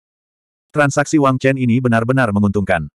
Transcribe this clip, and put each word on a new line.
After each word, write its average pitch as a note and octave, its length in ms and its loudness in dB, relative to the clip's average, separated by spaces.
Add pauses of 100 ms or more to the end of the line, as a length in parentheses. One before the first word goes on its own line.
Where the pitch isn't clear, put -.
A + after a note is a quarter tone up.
(760)
Transaksi D3 480 0
Wang C3 160 2
Chen C3+ 160 0
ini B2 240 0
benar-benar A#2 560 0
menguntungkan. F#2+ 640 -2